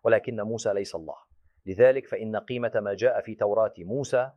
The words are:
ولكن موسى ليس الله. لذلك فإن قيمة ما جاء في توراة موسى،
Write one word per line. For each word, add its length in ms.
ولكن 360
موسى 320
ليس 220
الله. 200
لذلك 400
فإن 300
قيمة 380
ما 200
جاء 260
في 140
توراة 440
موسى، 580